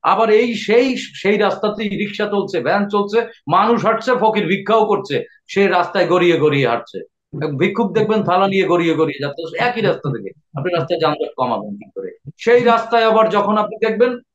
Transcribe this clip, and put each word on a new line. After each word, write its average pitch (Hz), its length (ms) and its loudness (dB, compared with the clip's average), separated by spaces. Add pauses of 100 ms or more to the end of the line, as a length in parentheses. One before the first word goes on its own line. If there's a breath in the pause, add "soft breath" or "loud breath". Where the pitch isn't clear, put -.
আবার 208 240 2
এই 226 240 2
সেই, 240 420 0
সেই - 420 -4
রাস্তাতেই 208 500 -2
রিক্সা 202 380 -4
চলছে, 196 340 -4
ভ্যান 202 280 0
চলছে, 208 380 0 (220 loud breath)
মানুষ 208 380 2
হাঁটছে, 254 340 0
ফকির 208 260 2
ভিক্ষাও 208 400 2
করছে, 143 380 -2 (220 loud breath)
সে 196 220 2
রাস্তায় 175 380 2
গড়িয়ে 170 320 4
গড়িয়ে 139 300 2
হাঁটছে। 117 300 -4 (600)
ভিক্ষুক 202 340 0
দেখবেন 214 300 0
থালা 185 260 2
নিয়ে 190 160 2
গড়িয়ে 170 300 2
গড়িয়ে 143 320 -2
যাচ্ছে, 147 380 -6
একই 226 160 -2
রাস্তা 175 300 -2
থেকে। 98 200 -8 (280)
আপনি 170 140 -4
রাস্তায় 170 280 -2
যানজট 151 360 -2
কমাবেন 107 400 -4
কি - 140 -20
করে? 95 260 -12 (200)
সেই 240 280 2
রাস্তায় 226 400 2
আবার 220 240 4
যখন 208 300 0
আপনি 214 300 -2
দেখবেন 240 300 0 (160)